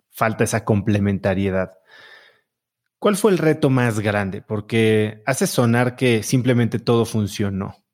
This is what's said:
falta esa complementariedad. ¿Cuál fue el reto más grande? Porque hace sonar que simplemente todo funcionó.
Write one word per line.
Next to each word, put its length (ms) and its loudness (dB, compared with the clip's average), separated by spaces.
falta 340 -2
esa 200 -4
complementariedad. 1080 -2
¿Cuál 180 2
fue 140 2
el 80 4
reto 320 2
más 300 0
grande? 420 -2
Porque 840 0
hace 200 -2
sonar 480 0
que 280 2
simplemente 560 0
todo 260 2
funcionó. 880 -4